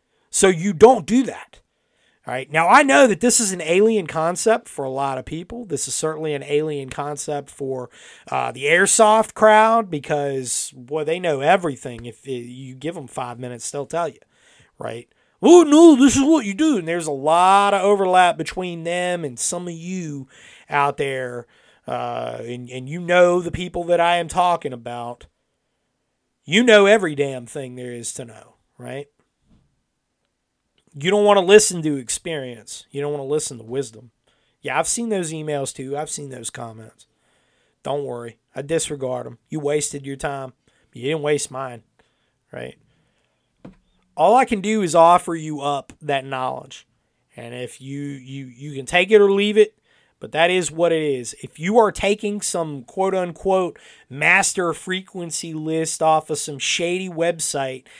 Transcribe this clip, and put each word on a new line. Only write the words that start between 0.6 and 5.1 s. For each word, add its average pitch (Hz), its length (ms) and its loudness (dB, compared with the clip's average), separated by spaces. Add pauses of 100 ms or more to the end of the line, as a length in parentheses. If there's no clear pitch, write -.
don't 202 320 6
do 247 180 0
that. - 380 -12 (640)
All 117 60 -8
right. 131 180 -10
Now, 160 160 2
I 254 160 8
know 277 240 6
that 208 140 -2
this 240 180 2
is 196 140 -2
an 175 80 -8
alien 190 440 2
concept 175 640 -2
for - 160 -10
a 135 60 -6
lot 135 280 -4